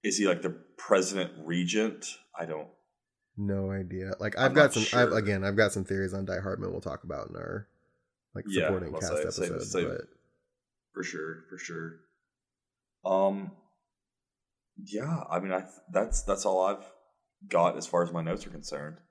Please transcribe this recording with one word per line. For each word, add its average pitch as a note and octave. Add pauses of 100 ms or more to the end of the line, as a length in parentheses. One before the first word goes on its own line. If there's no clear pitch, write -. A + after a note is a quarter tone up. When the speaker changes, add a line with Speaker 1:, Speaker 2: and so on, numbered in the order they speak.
Speaker 1:
Is G#2
he, G2+
like, F2
the F2+ (200)
president F#2 (140)
regent? F2+ (320)
I E2+
don't D#2 (720)
Speaker 2:
No G2
idea. F#2
Like, G#2
Speaker 1:
I'm C3
Speaker 2:
I've C3+
got D3
Speaker 1:
not C#3
Speaker 2:
some, A#2+
I've, B2
Speaker 1:
sure. F#2
Speaker 2:
again, G2
I've G2+
got G#2
some F#2+
theories F#2+
on G2
Die F#2
Hardman F#2+
we'll F2
talk -
about -
in -
our, - (680)
like, -
Speaker 1:
Yeah, F#2
Speaker 2:
supporting F2+
Speaker 1:
I'll D#2+
Speaker 2:
cast D#2
Speaker 1:
say, D2+
save, F2
Speaker 2:
episode, E2+
Speaker 1:
save. F2
Speaker 2:
but G1+ (920)
Speaker 1:
For F2+
sure, E2
for F2+
sure. E2 (1040)
Um, G2 (1300)
yeah, B2
I F2
mean, F#2+
I, F#2+ (280)
that's, G#2+
that's G2
all F#2
I've G2 (640)
got F2
as E2
far F2
as E2+
my E2+
notes D#2+
are -
concerned. D2+ (140)